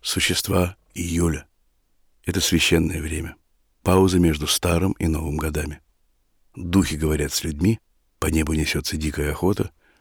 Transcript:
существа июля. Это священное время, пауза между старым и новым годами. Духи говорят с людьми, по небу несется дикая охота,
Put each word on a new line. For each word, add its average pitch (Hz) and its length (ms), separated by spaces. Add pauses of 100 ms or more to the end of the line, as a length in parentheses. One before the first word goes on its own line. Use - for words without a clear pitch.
существа 92 760 (160)
июля. 85 540 (760)
Это 95 140
священное 80 600
время, 78 340 (460)
пауза 92 380
между 76 280
старым 87 460
и - 140
новым 78 300
годами. 76 440 (760)
Духи 87 400
говорят 76 380
с - 100
людьми, 87 360 (400)
по - 80
небу 80 260
несется 78 420
дикая 76 360
охота, 92 400 (300)